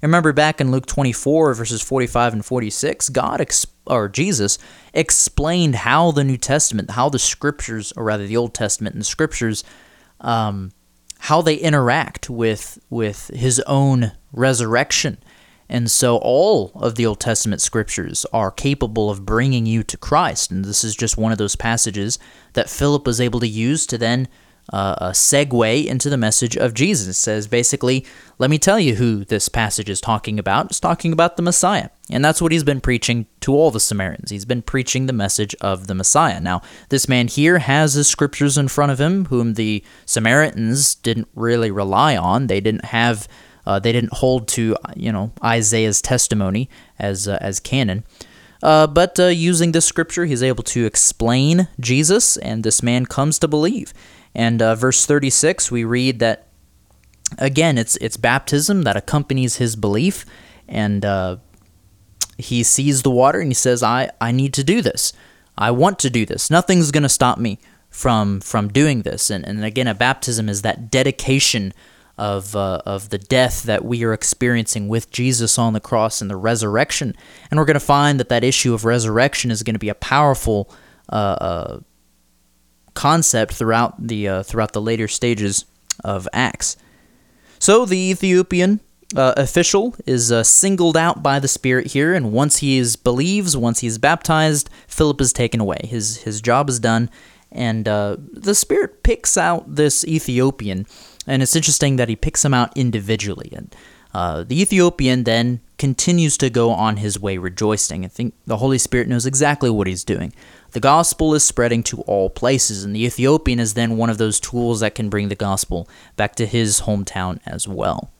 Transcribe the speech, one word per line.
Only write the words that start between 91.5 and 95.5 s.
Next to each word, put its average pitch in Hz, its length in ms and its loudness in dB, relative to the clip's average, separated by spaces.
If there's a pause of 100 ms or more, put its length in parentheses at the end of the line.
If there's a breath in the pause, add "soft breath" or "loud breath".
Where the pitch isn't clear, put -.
here, 151 180 2
and 123 180 0
once 139 260 2
he 135 180 2
is, 120 200 2
believes, 165 600 0
once 117 240 0
he 123 60 -4
is 110 100 -2
baptized, 156 720 2 (180 loud breath)
Philip 147 340 0
is 127 120 2
taken 117 280 0